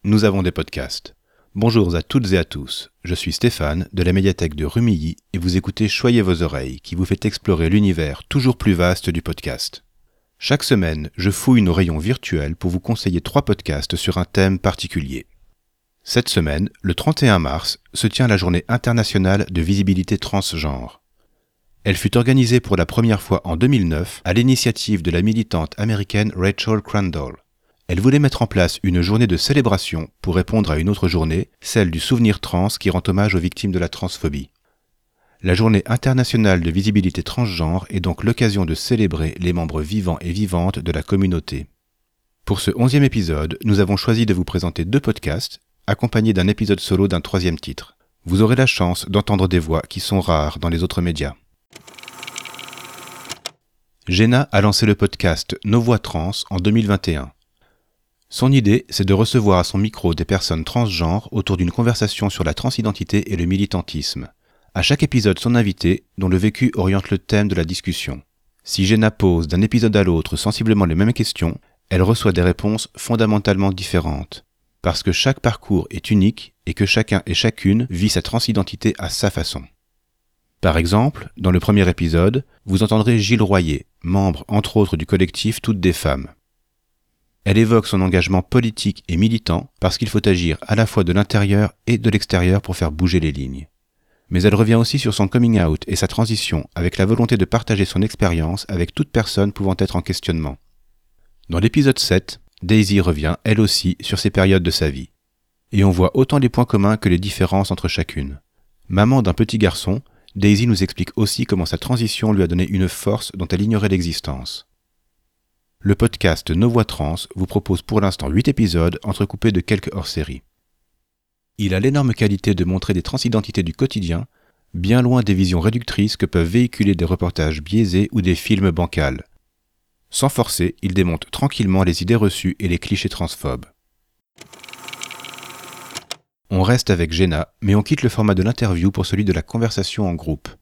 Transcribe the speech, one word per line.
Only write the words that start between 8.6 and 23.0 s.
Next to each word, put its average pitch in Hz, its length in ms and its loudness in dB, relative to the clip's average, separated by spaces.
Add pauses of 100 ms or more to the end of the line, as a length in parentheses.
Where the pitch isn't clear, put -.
vaste 87 380 2
du 85 120 -2
podcast. - 600 -8 (560)
Chaque - 240 0
semaine, 80 540 0
je 90 120 0
fouille 120 320 4
nos 87 120 4
rayons 85 240 2
virtuels 82 580 -4
pour 90 160 -4
vous 87 80 -2
conseiller 95 400 -2
trois - 240 -2
podcasts 80 540 -4
sur - 200 -2
un 92 60 -2
thème 95 360 2
particulier. 71 680 -6 (760)
Cette - 240 -2
semaine, 78 400 0 (120)
le 90 140 -2
trente - 260 -2
et 139 60 4
un 98 120 4
mars, 76 400 -4 (140)
se - 140 -2
tient 123 200 0
la 104 100 4
journée 90 320 0
internationale 104 840 0
de 87 100 -2
visibilité 95 560 0
transgenre. 73 840 -6 (840)
Elle 98 140 0
fut - 180 -2
organisée 123 460 4
pour 95 160 -2
la 85 80 2
première 113 360 0